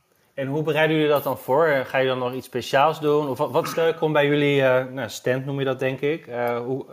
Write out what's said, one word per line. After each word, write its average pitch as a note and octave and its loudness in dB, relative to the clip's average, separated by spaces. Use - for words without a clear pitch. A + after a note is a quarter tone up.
En C3+ -6
hoe D3+ -2
bereiden D#3 2
jullie D3+ 4
dat C#3+ 2
dan C3+ -2
voor? C#3+ 2
Eh, C3+ 2
ga - -2
je C3 2
dan B2+ 0
nog B2 -4
iets C3 -8
speciaals C#3+ 2
doen? D3 2
Of B2+ -4
wat, D3 -2
wat, D#3+ 0
stel E3 0
ik D#3+ 0
kom D#3 -2
bij D3 4
jullie, C#3+ 2
eh, C3 4
nou, B2+ -8
stand B2+ -4
noem C#3 -6
je C3+ 0
dat, C3 -2
denk C3 -4
ik. D3 -4
Eh, A#2+ -4
hoe, C3 -6